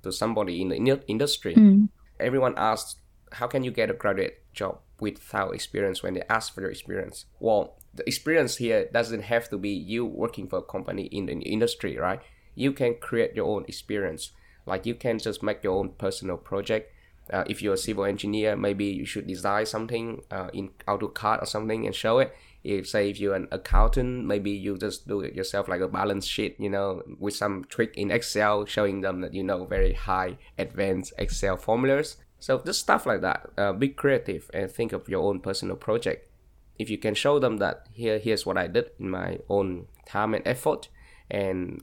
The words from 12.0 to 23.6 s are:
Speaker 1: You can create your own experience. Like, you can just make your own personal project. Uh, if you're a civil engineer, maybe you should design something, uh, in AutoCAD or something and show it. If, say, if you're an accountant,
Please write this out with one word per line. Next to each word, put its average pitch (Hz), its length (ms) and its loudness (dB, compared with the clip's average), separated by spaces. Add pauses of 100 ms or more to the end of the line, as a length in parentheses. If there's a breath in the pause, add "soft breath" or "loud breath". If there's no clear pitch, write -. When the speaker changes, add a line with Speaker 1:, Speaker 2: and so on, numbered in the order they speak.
Speaker 1:
You 135 180 0
can 123 260 2
create - 380 0
your 98 100 0
own 104 220 0
experience. 95 640 -4 (320)
Like, 92 220 -4
you 120 80 -2
can 117 240 -2
just 107 240 -4
make 104 200 -2
your 95 160 2
own 95 200 -2
personal 95 400 -4
project. 101 540 -2 (400)
Uh, 95 160 0
if - 120 -6
you're 104 140 2
a 92 140 -2
civil 98 160 0
engineer, 104 520 0
maybe 101 300 0
you 95 180 -4
should 98 220 -6
design 101 400 0
something, 113 640 -6
uh, 92 240 -8
in 101 160 -6 (180)
AutoCAD 107 540 0
or - 40 -4
something 110 400 -2
and 101 80 -4
show 113 260 4
it. 135 120 2 (320 soft breath)
If, 95 240 -2
say, 101 220 2
if 104 100 -8
you're 101 140 2
an 92 180 -2
accountant, 123 720 4